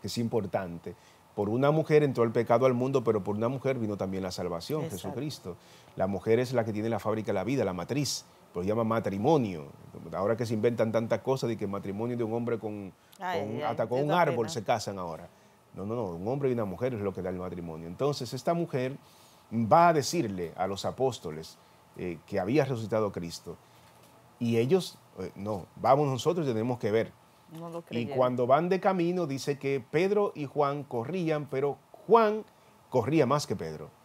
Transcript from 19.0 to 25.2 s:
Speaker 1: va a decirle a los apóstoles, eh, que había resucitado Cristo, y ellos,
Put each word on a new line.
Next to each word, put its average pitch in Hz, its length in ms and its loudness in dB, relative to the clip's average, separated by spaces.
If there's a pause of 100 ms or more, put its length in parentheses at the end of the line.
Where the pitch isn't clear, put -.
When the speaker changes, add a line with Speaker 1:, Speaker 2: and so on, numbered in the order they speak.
Speaker 1:
va 120 360 8
a 170 40 6
decirle 110 640 0
a 92 100 0
los 98 180 -4
apóstoles, 90 720 -4 (400)
eh, 90 300 -6
que 98 140 -2
había 131 240 2
resucitado 110 480 -2
Cristo, 85 440 -10 (840)
y 117 160 2
ellos, 151 420 2 (220)